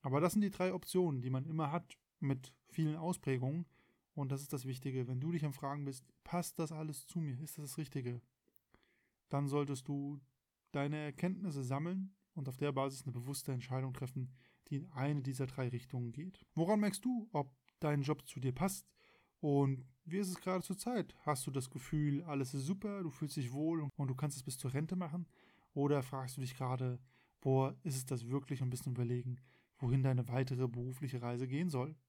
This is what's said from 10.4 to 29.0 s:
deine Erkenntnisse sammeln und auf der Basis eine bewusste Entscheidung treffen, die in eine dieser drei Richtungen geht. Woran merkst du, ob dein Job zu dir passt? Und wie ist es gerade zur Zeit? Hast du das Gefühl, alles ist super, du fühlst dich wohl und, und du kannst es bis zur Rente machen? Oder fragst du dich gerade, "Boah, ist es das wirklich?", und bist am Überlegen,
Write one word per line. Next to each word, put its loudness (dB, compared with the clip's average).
deine 0
Erkenntnisse -2
sammeln -2
und -4
auf -6
der 2
Basis 0
eine -4
bewusste -4
Entscheidung -2
treffen, -4
die -2
in -4
eine 2
dieser -2
drei -2
Richtungen -4
geht. -10
Woran 6
merkst 0
du, 0
ob 0
dein 4
Job 0
zu -8
dir 2
passt? -2
Und 4
wie -2
ist 0
es -6
gerade 0
zur -4
Zeit? -2
Hast 0
du -2
das -2
Gefühl, 2
alles -2
ist -2
super, -2
du -2
fühlst -4
dich -2
wohl 2
und, -2
und 0
du 0
kannst -2
es -10
bis -6
zur -4
Rente 0
machen? -2
Oder 4
fragst -6
du -6
dich -4
gerade, 0
"Boah, 4
ist -2
es -4
das -4
wirklich?", -2
und 2
bist -4
am 0
Überlegen, 0